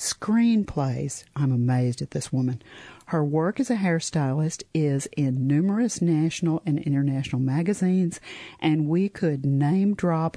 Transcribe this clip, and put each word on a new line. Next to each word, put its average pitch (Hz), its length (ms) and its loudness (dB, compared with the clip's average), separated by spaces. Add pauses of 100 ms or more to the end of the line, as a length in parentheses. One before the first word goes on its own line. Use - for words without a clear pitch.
(260)
screenplays. 190 1000 0 (120)
I'm 139 160 2
amazed 123 500 2
at 139 80 -10
this - 220 -6
woman. 127 300 -2 (440)
Her 160 180 0
work 160 360 0
as 262 100 -2
a 233 60 0
hairstylist 160 880 0 (100)
is 143 320 0 (100)
in 131 300 0
numerous 196 560 0
national 160 640 0
and 143 140 0
international 139 600 0
magazines, 175 800 0 (380)
and 156 300 2
we 185 200 2
could 143 380 -2
name 156 480 2
drop 165 420 0